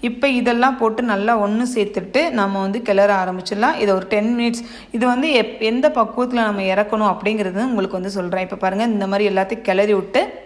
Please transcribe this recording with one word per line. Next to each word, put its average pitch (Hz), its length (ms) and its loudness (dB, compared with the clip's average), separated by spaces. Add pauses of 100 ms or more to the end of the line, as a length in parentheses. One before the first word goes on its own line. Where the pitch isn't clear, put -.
இப்ப 247 400 0
இதெல்லாம் 240 400 2
போட்டு 226 200 0 (120)
நல்லா 208 220 2 (100)
ஒண்ணு 220 240 0
சேர்த்துட்டு 214 540 -2 (100)
நம்ம 196 260 0
வந்து 196 220 -2
கிளற 202 400 4
ஆரம்பிச்சிடலாம். 202 580 -2
இதை 202 140 2
ஒரு 190 160 -2
டென் 214 240 0
மினிட்ஸ், 233 320 -2 (260)
இது 240 160 0
வந்து 262 280 2
எப்-, 220 340 0
எந்த 262 200 2
பக்குவத்துல 247 560 0
நம்ம 202 180 -2
இறக்கணும் 208 460 2
அப்படிங்கிறது 208 540 -2
உங்களுக்கு 196 360 -2
வந்து 190 120 -6
சொல்றேன். 185 340 -4
இப்ப 185 120 -10
பாருங்க, 196 300 -2
இந்த 202 200 0
மாதிரி 202 220 2
எல்லாத்தையும் 190 380 -2
கிளறி 208 260 4
விட்டு 196 280 2 (240)